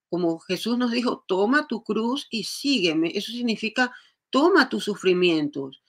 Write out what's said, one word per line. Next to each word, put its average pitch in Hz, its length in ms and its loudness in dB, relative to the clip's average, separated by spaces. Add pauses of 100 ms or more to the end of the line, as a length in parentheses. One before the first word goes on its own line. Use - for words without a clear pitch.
como 170 300 0
Jesús 214 380 -4
nos 247 140 0
dijo, 240 360 -2
"Toma 233 400 2
tu 220 160 -6
cruz 233 460 -2
y 214 160 -6
sígueme". 170 680 0
Eso 208 180 -6
significa, 240 600 -2 (360)
"Toma 302 400 4
tus 214 160 -4
sufrimientos 170 1040 0